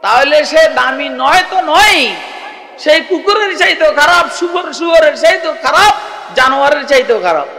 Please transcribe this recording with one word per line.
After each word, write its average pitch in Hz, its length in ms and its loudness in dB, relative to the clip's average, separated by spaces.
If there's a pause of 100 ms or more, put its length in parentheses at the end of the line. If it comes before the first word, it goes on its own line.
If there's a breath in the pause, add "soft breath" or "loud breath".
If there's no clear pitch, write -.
তাহলে 269 420 2
সে 320 180 2 (160)
দামি 262 300 -4 (140)
নয় 330 280 2
তো 370 100 0
নয়, 349 400 2 (800)
সেই - 300 2
কুকুরের 392 520 0
চাইতেও 330 400 2
খারাপ, 339 240 4 (140)
শুয়োর, 349 340 -4
শুয়োরের 320 500 2
চাইতেও 339 400 0
খারাপ, 359 320 2 (400)
জানোয়ারের 277 560 0
চাইতেও 240 360 2
খারাপ। 156 220 -2 (100)